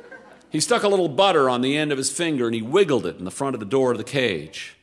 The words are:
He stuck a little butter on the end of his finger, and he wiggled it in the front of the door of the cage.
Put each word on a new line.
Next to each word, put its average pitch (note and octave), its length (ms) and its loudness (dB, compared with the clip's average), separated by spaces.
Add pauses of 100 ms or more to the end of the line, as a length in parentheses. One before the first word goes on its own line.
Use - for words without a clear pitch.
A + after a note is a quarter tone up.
(500)
He D#3 100 -2
stuck A3+ 240 0
a G#3 40 4
little F#3+ 200 2
butter D3+ 420 4
on B2 120 0
the C3+ 140 0
end D3+ 140 -2
of C#3 80 -2
his C3 140 -4
finger, D#3 340 -2
and A2+ 80 -2
he A2+ 80 -4
wiggled C3+ 440 2
it E2 120 -8
in F2+ 60 -10
the F#2 80 -8
front C#3 220 -4
of A2+ 60 -6
the G#2 60 -10
door B2+ 240 2
of A#2 80 -2
the - 60 -8
cage. G2 800 -4